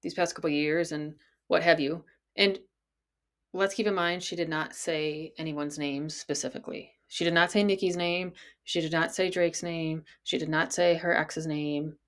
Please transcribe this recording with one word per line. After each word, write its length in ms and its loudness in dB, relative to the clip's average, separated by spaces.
these 100 -6
past 220 0
couple 140 -4
of 60 0
years 380 0
and 220 -6
what 160 2
have 180 6
you. 240 -2
And 220 4
let's 200 2
keep 120 0
in 80 2
mind, 280 0
she 140 -6
did 140 -2
not 240 -4
say 640 -4
anyone's 400 -4
name 320 -2
specifically. 840 -6
She 160 -4
did 80 2
not 180 4
say 140 4
Nicki's 320 2
name. 380 -2
She 180 -2
did 100 -2
not 220 2
say 160 2
Drake's 320 2
name. 420 -4
She 120 -2
did 140 -2
not 240 2
say 220 6
her 200 2
ex's 300 -2
name. 500 -2